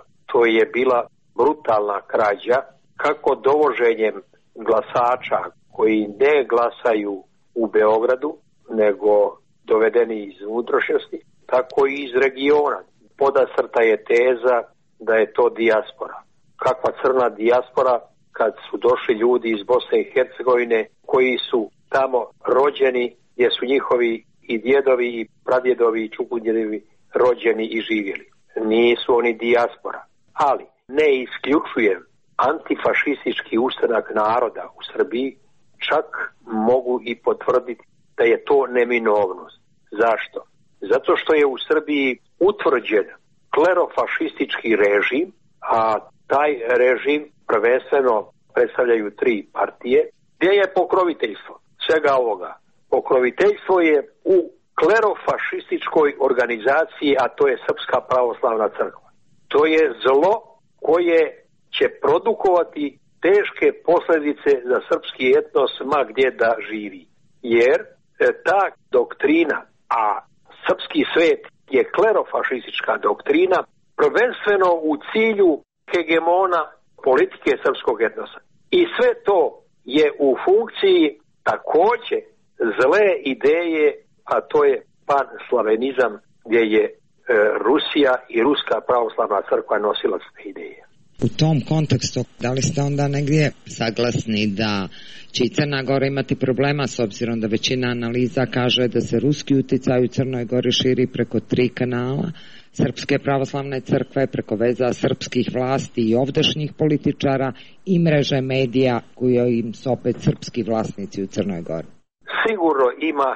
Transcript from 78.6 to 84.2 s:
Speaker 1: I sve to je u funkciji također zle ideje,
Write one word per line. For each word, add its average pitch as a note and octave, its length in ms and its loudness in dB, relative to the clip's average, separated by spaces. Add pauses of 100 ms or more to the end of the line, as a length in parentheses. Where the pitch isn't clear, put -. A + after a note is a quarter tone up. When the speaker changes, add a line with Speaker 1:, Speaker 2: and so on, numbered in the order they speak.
Speaker 1:
I - 100 4 (140)
sve B3 140 4 (180)
to G3+ 120 4 (460)
je D4+ 220 2 (120)
u C#4 100 4 (160)
funkciji F#4+ 580 4 (460)
također F#3+ 720 0 (560)
zle D#3+ 280 4 (300)
ideje, D#3 500 0 (480)